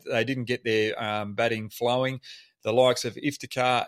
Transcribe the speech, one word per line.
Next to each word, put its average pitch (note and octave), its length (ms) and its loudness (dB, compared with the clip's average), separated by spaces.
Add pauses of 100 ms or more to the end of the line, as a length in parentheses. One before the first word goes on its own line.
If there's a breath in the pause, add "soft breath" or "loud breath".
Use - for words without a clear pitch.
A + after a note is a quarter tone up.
they A#2 140 2
didn't B2+ 220 -4
get B2 180 -4
their, A2 400 0
um, G#2+ 300 -4
batting A2 360 0
flowing. B2+ 520 0 (420 loud breath)
The A2 100 0
likes B2+ 320 6
of A2+ 100 -6
Iftikhar B2+ 720 -2